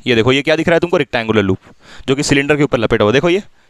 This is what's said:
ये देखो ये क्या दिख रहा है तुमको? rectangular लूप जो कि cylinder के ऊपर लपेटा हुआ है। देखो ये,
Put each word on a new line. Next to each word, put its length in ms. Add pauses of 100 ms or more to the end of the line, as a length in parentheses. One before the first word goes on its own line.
ये 80
देखो 180
ये 100
क्या 140
दिख 120
रहा 60
है 60
तुमको? 160
rectangular 460
लूप 160 (500)
जो 80
कि 60
cylinder 340
के 60
ऊपर 160
लपेटा 260
हुआ 60
है। 40
देखो 160
ये, 120 (280)